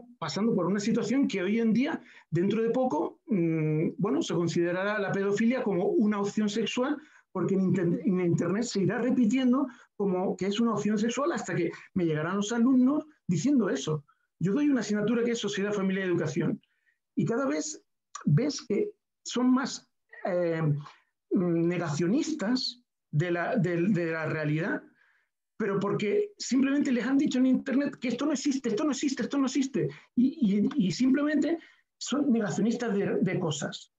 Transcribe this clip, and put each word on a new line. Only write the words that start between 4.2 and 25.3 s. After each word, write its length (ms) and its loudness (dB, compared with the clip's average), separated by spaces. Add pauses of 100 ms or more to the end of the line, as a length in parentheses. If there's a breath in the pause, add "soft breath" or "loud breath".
se 120 -4
considerará 680 0
la 120 -2
pedofilia 500 0
como 260 0
una 320 2
opción 300 0
sexual, 480 -2 (340 loud breath)
porque 240 -2
en 60 2
inter-, 440 2
en 160 2
Internet 420 0
se 180 -2
irá 160 0
repitiendo 680 2 (280 loud breath)
como 400 -2
que 120 -4
es 120 -2
una 140 2
opción 240 0
sexual 340 0
hasta 240 -6
que 160 -2 (220 loud breath)
me 120 0
llegarán 320 -2
los 140 -4
alumnos 540 4 (220 loud breath)
diciendo 420 2
eso. 340 -4 (360)
Yo 140 0
doy 160 2
una 120 2
asignatura 420 0
que 80 0
es 80 -2
Sociedad, 340 -2
Familia 320 0
y 20 0
Educación. 540 0 (540)
Y 100 0
cada 200 0
vez 380 -4 (420)
ves 400 2
que 260 -2 (320)
son 300 0
más, 360 -2 (360)
eh, 360 0 (680 loud breath)
negacionistas 1500 0 (300)
de 200 0
la, 260 -2
de, 320 0
de 220 0
la 140 -4
realidad, 560 -2 (760 soft breath)